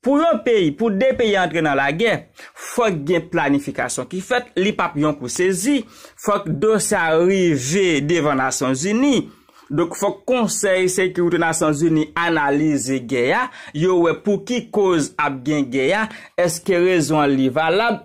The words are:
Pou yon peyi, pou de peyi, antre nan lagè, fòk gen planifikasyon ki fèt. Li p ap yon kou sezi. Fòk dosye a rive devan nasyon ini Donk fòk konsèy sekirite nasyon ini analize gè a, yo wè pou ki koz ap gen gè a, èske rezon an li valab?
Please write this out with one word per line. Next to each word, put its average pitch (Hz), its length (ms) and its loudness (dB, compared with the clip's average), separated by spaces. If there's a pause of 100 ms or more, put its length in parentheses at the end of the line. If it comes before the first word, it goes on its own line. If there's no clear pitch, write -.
Pou 277 160 2
yon 320 240 2
peyi, 202 320 2
pou 226 160 -2
de 226 240 2
peyi, 220 240 0
antre 170 240 0
nan 143 160 2
lagè, 160 380 0 (420)
fòk 190 480 -2
gen 170 240 0
planifikasyon 139 800 -2
ki 185 160 -8
fèt. 240 320 -4
Li 190 160 0
p - 80 -4
ap 170 160 -4
yon 151 220 2
kou 123 100 -8
sezi. 196 540 0 (340)
Fòk 202 320 -2
dosye 208 480 0
a 165 240 2
rive 175 800 2
devan 147 400 0
nasyon 131 320 -2 (160)
ini 240 300 2 (500)
Donk 170 260 -2
fòk 196 320 -4
konsèy 196 640 0
sekirite 175 480 0
nasyon 160 380 0 (100)
ini 156 140 2 (180)
analize 143 800 0 (100)
gè 120 140 0 (100)
a, 226 140 0 (240)
yo 175 340 2
wè 160 160 2
pou 196 240 -2
ki 233 240 -4
koz 185 480 0
ap 143 300 -2
gen 147 260 0
gè 135 140 0 (100)
a, 220 60 -2 (320)
èske 175 420 0
rezon 165 460 2
an 143 100 4
li 135 160 2
valab? 170 580 0